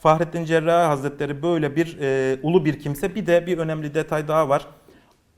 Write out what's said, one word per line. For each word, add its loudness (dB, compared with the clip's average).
Fahrettin 2
Cerrahi 2
Hazretleri -2
böyle 0
bir, -2
e, 0
ulu 2
bir 0
kimse. -6
Bir -6
de 4
bir -2
önemli -6
detay -2
daha 2
var. 0